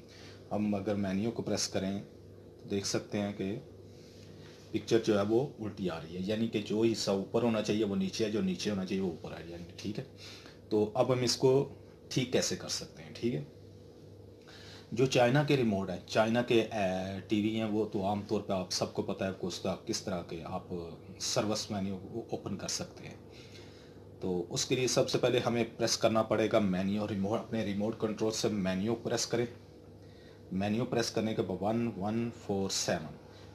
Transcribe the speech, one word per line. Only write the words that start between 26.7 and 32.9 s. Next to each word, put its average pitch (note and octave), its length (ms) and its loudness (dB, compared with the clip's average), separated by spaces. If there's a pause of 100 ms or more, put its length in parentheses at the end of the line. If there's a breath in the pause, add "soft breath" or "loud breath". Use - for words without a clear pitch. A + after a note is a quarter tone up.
रिमोट, G2+ 320 0
अपने A2 260 -2
रिमोट G#2 360 -2
कंट्रोल A2 300 2
से A2 180 0
मेन्यू G2 460 2
प्रेस A#2 300 0
करें। A#2+ 240 2 (1040 loud breath)
मेन्यू G#2 320 2
प्रेस A#2 260 2
करने A2 240 0
के A#2 80 2
बाद F#2 200 -4
वन A#2 260 2
वन A2 420 -2
फ़ोर G2 400 -2
सेवन, D#2+ 480 -2 (360 loud breath)